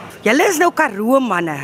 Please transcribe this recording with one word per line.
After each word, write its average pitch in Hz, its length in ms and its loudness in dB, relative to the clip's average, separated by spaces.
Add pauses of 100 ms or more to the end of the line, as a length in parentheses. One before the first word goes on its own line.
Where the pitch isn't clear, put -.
(220)
Julle 277 260 2
is 349 100 0
nou 349 160 2
Karoo 254 460 0
manne. 175 440 -2